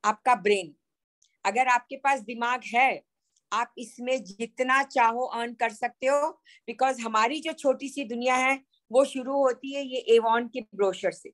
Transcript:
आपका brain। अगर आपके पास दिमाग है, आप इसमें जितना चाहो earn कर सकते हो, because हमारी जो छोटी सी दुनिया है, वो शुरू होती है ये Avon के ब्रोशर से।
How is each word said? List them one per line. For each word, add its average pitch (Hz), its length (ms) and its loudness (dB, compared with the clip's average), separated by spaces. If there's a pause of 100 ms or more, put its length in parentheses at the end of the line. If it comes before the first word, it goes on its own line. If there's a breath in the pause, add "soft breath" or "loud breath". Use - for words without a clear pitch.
आपका 214 300 2
brain। 190 400 0 (680)
अगर 233 220 2
आपके 247 280 0
पास 269 240 2
दिमाग 233 460 -4
है, 226 380 2 (500)
आप 240 240 -2
इसमें 247 460 -6
जितना 254 600 -2
चाहो 240 420 2
earn 233 280 -6
कर 226 160 -2
सकते 240 380 -6
हो, 285 340 0 (280 soft breath)
because 254 300 0
हमारी 226 400 0
जो 320 120 -6
छोटी 269 380 -2
सी 277 140 -8
दुनिया 240 320 -2
है, 262 280 0 (280)
वो 262 140 4
शुरू 262 280 -8
होती 269 400 0
है 277 120 -4
ये 254 120 -8
Avon 226 500 2
के 247 140 -10
ब्रोशर 190 500 -2
से। - 220 -18